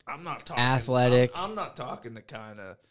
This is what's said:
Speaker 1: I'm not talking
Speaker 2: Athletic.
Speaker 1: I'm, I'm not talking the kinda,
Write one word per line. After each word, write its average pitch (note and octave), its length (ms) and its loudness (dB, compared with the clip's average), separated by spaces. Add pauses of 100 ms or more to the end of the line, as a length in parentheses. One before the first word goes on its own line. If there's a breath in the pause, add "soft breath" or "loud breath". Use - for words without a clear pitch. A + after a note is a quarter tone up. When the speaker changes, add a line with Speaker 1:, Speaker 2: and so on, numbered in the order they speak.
Speaker 1:
I'm D3+ 160 -10
not D3+ 220 -10
talking B2 180 0
Speaker 2:
Athletic. B2 720 4
Speaker 1:
I'm, F#3 140 -4
I'm A3 60 -10
not F3+ 200 -8
talking A#2+ 380 -12
the A2 80 -16
kinda, G#2+ 560 -16 (140)